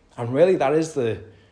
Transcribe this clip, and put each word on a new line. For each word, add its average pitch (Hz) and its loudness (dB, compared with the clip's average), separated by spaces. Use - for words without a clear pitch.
And 120 -8
really, 175 4
that 143 0
is 156 -2
the, 113 -2